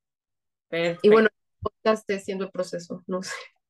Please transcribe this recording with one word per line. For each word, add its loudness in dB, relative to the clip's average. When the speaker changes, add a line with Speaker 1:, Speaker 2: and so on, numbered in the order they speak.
Speaker 1:
Perfecto. -4
Speaker 2:
Y 8
bueno, 8
el -8
podcast -2
es -4
Siendo -6
el -12
Proceso, -8
no -6
sé, -10